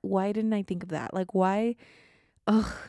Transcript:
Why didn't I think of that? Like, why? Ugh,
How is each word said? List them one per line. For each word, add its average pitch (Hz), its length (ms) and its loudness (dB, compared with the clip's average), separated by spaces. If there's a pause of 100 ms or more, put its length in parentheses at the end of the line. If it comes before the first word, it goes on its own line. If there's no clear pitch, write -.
Why 196 300 0
didn't 220 200 0
I 208 100 0
think 180 200 -4
of 170 80 -10
that? 139 240 -6
Like, 185 200 -4
why? 202 420 2 (680)
Ugh, 214 260 4 (160)